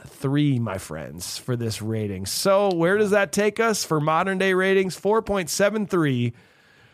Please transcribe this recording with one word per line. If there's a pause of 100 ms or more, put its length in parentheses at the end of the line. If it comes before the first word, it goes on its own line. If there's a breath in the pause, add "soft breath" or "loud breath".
three,
my
friends,
for
this
rating.
So
where
does
that
take
us
for
modern
day
ratings?
Four
point
seven
three. (600 soft breath)